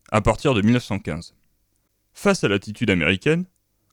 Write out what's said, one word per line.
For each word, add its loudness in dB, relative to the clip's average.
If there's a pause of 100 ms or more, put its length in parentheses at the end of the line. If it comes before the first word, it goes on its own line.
(100)
à 2
partir 0
de 2
mille 4
neuf -2
cent -6
quinze. -10 (760)
Face -2
à 2
l'attitude -2
américaine, 0 (460)